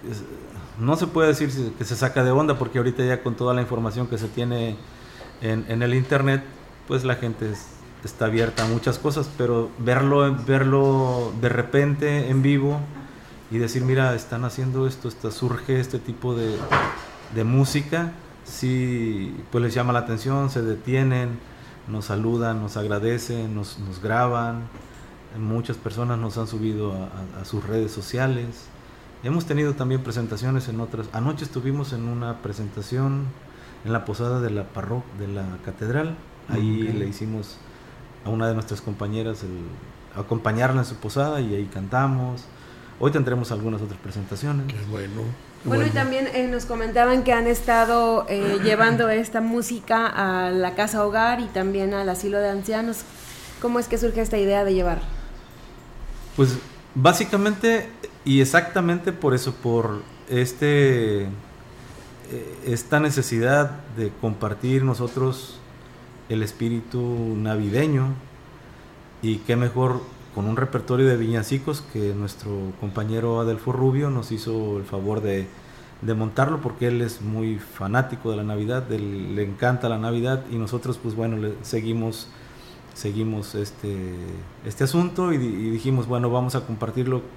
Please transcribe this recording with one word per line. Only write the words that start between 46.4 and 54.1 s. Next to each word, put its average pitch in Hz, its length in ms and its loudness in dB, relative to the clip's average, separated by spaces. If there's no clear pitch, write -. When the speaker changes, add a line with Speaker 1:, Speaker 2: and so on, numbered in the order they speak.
Speaker 3:
nos 240 180 -2
comentaban 240 580 4
que 247 100 4
han 233 120 4
estado, 233 840 4
eh, 202 300 2
<coughs> 190 40 0
llevando 226 460 6
esta 226 320 2
música 226 680 0
a 185 420 0
la 180 240 2
casa 214 320 2
hogar 226 340 4
y 233 60 -2
también 196 480 0
al 196 160 0
asilo 196 300 0
de 202 100 2
ancianos. 214 520 -2
¿Cómo 240 160 2
es 233 100 0
que 226 120 0
surge 226 220 2